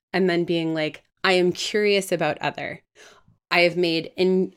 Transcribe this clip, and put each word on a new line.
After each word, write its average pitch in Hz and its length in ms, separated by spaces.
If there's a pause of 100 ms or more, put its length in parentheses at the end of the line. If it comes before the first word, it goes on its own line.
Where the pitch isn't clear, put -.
(120)
and 190 160
then 175 160
being 165 300
like, 156 280 (220)
"I 185 80
am 180 200
curious 202 600
about 160 300
other. - 400 (680)
I 175 100
have 170 160
made 165 400
in, 185 400